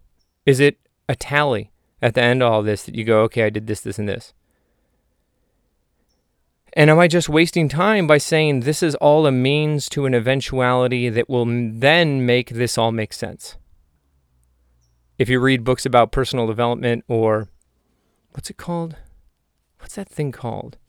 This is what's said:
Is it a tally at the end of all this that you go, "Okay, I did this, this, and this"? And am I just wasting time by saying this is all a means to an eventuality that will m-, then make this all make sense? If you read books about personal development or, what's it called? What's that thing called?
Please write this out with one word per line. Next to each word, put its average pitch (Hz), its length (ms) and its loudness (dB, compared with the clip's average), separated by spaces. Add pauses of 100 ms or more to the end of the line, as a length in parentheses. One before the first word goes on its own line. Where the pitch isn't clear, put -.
(460)
Is 135 140 4
it 143 180 2 (300)
a - 80 -4
tally 135 560 -2 (300)
at 117 140 0
the 123 60 2
end 123 220 2
of 117 80 4
all 107 120 2
this 104 200 -2
that 113 120 -16
you 113 100 -6
go, 110 180 4
"Okay, 113 200 0
I 107 60 2
did 107 180 -6
this, 107 120 -6
this, - 180 -10
and 104 120 -6
this"? - 240 -10 (2500)
And 151 160 6
am 156 100 6
I 175 80 6
just 165 220 0
wasting 160 400 2
time 185 380 0
by 147 100 6
saying 151 440 0
this 147 220 -2
is 147 120 0
all 151 300 4
a 139 60 4
means 143 580 0
to 139 160 -4
an 131 80 0
eventuality 123 960 0
that 117 220 -2
will 123 140 0
m-, 117 360 -4
then 143 460 2
make 123 240 0
this 120 280 -4
all 113 140 0
make 110 220 -6
sense? - 440 -14 (1600)
If 117 100 0
you 123 140 0
read 127 240 2
books 127 200 -2
about 120 280 2
personal 123 340 -2
development 120 640 -2
or, 110 400 0 (840)
what's - 180 -16
it - 60 -18
called? 170 400 -8 (840)
What's - 160 -18
that 196 120 -12
thing 147 240 -6
called? 113 460 -12 (120)